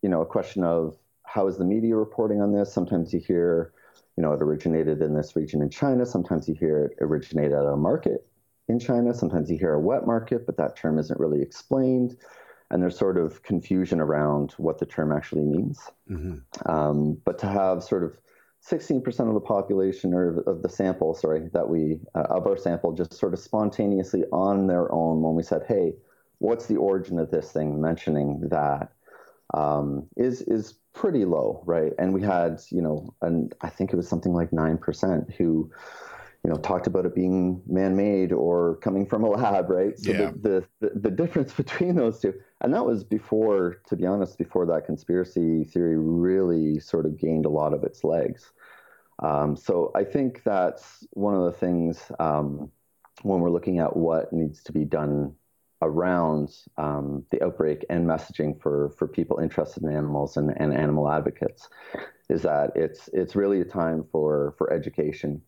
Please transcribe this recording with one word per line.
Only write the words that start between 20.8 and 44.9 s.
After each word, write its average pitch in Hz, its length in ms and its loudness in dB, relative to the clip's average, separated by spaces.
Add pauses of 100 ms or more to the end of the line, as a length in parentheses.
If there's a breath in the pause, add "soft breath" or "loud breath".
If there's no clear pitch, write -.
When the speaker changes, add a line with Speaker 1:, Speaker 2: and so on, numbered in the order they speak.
Speaker 1:
sorry, 80 400 -2
that 82 160 2
we, 80 300 0 (160)
uh, 82 140 0
of 92 180 2
our 98 100 2
sample, 85 360 0
just 85 200 -4
sort 90 200 -2
of 90 60 -6
spontaneously 101 920 0
on 98 360 2
their 87 240 2
own 82 300 2
when 80 140 2
we 82 80 0
said, 78 240 -2
"Hey, 92 260 2 (460 soft breath)
what's 117 260 0
the 104 120 0
origin 90 420 0
of 78 100 -2
this 78 220 -2
thing?" 76 280 -2
mentioning 76 680 -2
that, 73 420 0 (640 loud breath)
um, 73 540 0 (100)
is, 123 260 0
is 107 300 -2 (200)
pretty 147 320 2
low, 71 420 0
right? 80 320 2
And 92 140 2
we 95 100 2
had, 85 360 2 (100)
you 90 120 0
know, 76 400 -2
and 82 400 0
I 82 80 -6
think - 240 -2
it 92 40 0
was 87 100 -4
something 87 260 0
like 85 180 0
nine 80 280 4
percent 82 580 -2
who, 80 320 2 (760 loud breath)
you 82 60 2
know, 80 80 0
talked 90 300 -2
about 92 180 2
it 87 80 -2
being 92 540 2
man-made 95 640 2
or 85 460 2
coming 98 280 0
from 110 180 0
a 110 60 4
lab, 101 400 2
right? 95 300 2
So 98 120 -2
Speaker 2:
Yeah. 92 200 2
Speaker 1:
the, 98 340 0 (140)
the, 110 100 0
the, - 120 -6
the 104 100 2
difference 160 420 0
<laughs> 143 100 -2
between 175 320 0
those 117 240 2
two, 95 140 0 (280 loud breath)
and 131 120 2
that 208 120 0
was 110 180 0
before, 101 760 0 (100)
to - 80 -4
be 90 100 -2
honest, 95 320 -2
before - 300 0
that 82 180 0
conspiracy 82 800 0